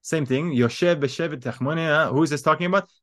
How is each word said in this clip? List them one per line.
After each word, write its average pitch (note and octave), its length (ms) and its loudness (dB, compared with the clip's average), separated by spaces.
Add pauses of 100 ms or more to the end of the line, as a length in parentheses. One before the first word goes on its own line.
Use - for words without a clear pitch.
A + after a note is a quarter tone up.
Same D#3 260 -4
thing. C#3 240 0
Yoshev C#3 480 2
Beshevet C#3+ 420 -4
Tachmoneh. D3+ 720 0
Who C#3 140 2
is D3+ 60 0
this D3 120 -4
talking D#3+ 240 0
about? F#3+ 240 0 (120)